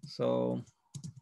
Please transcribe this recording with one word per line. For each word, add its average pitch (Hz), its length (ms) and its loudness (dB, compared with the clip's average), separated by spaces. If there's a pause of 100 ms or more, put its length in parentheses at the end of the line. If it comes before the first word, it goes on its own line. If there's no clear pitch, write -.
So 123 580 2 (580)